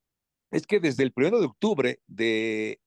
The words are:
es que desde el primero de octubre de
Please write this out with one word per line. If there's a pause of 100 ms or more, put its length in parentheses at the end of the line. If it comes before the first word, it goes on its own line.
(520)
es
que
desde
el
primero
de
octubre
de